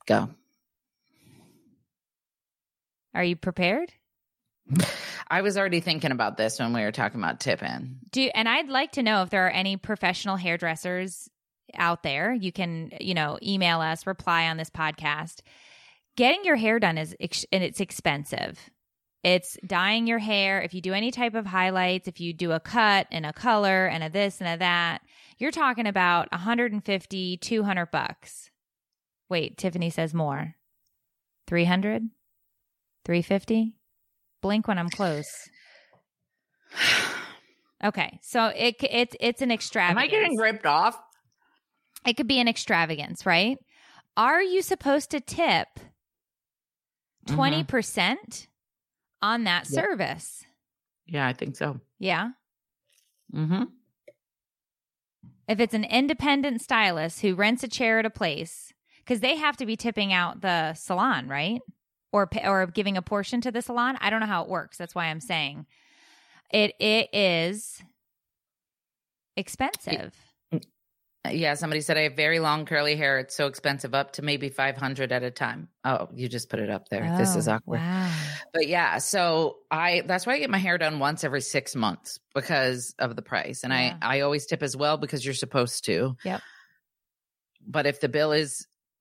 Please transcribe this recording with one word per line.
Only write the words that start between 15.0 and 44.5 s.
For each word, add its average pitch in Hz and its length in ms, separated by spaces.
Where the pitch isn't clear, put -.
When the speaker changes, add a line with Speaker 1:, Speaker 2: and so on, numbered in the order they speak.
Speaker 2:
Getting 320 280
your 320 100
hair 226 240
done 170 180
is 156 220
ex-, - 320
and 185 120
it's - 160
expensive. - 800
It's 180 420
dyeing 196 420
your 233 120
hair. 196 420
If 170 120
you 185 80
do 185 120
any 214 180
type 240 240
of 220 120
highlights, 185 600
if 175 120
you 170 140
do 165 180
a 160 80
cut 208 520
and 156 140
a 151 80
color 196 540
and 160 160
a 160 60
this 196 300
and 185 100
a 170 100
that, 175 420
you're 233 120
talking 240 360
about 180 440
a 170 60
hundred 233 360
and 208 120
fifty, 185 520
two 220 260
hundred 185 280
bucks. - 600
Wait, 170 300
Tiffany 170 320
says 160 240
more. 156 400
Three 170 180
hundred? 202 380
Three 170 200
fifty? 220 500
Blink 208 240
when 208 100
I'm 175 140
close. 156 360
<sighs> - 60
Okay, 202 400
so 226 320
it, 233 260
it, 240 380
it's 233 220
an 262 80
Speaker 1:
Am - 20
I 226 40
Speaker 2:
extravagance. 214 560
Speaker 1:
getting 349 260
ripped 220 280
off? 165 320
Speaker 2:
It 240 100
could 269 120
be 269 120
an 240 80
extravagance, 165 800
right? 196 320
Are 277 260
you 381 200